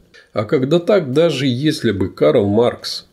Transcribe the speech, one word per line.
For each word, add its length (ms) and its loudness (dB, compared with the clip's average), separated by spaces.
А 120 -4
когда 340 0
так, 320 0
даже 360 0
если 440 -2
бы 200 -2
Карл 360 2
Маркс, 680 -2